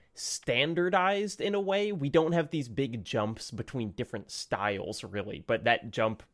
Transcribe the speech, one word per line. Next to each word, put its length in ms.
standardized 1300
in 140
a 60
way. 320
We 160
don't 240
have 180
these 180
big 360
jumps 480
between 400
different 400
styles, 720
really, 420
but 160
that 300
jump 420